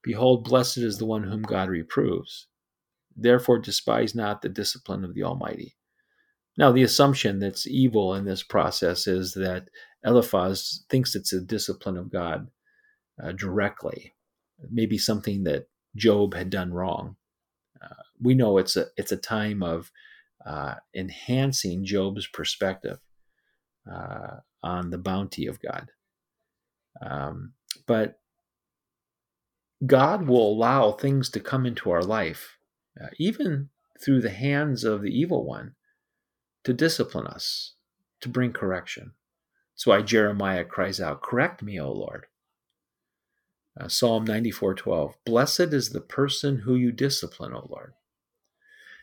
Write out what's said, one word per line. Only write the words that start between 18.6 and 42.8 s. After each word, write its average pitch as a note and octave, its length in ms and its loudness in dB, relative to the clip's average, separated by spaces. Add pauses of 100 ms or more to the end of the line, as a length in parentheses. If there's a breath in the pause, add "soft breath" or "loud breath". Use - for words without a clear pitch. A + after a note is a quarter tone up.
a, F2+ 100 0 (100)
it's - 140 -6
a G2 60 0
time G#2+ 460 -4
of, E2+ 280 -4 (560 soft breath)
uh, C#2+ 300 -8 (180)
enhancing G2 920 -2
Job's G2 440 -2
perspective, - 720 -6 (920)
uh, F#2 460 -12 (260)
on F2+ 280 -4
the F2 80 -6
bounty F#2 480 -4
of - 140 -8
God. - 300 -10 (1120)
Um, D2+ 520 -8 (320)
but A2 340 0 (1600)
God C#3+ 420 6
will A2+ 280 6
allow A#2 380 4
things C#3 360 0
to A2+ 100 -6
come C3 280 -2
into A2+ 240 -4
our F2 120 4
life, F#2 540 -4 (420)
uh, - 100 -14 (100)
even D#3 500 -2 (340)
through C3 200 4
the A2 80 0
hands C3+ 540 -2
of G#2 180 0
the - 80 -2
evil D#3+ 340 0
one, A#1 300 -12 (920)
to B2+ 80 2
discipline B2 540 0
us, - 480 -10 (480)
to B2 60 -8
bring B2 260 0
correction. - 580 -6 (600)
That's - 120 -4
why G2+ 140 8
Jeremiah G2+ 640 2
cries F#2+ 340 -4
out, D#2 240 -6
"Correct C3 400 -2
me, G2+ 160 -10
O C2+ 140 -6
Lord." - 340 -10 (1500)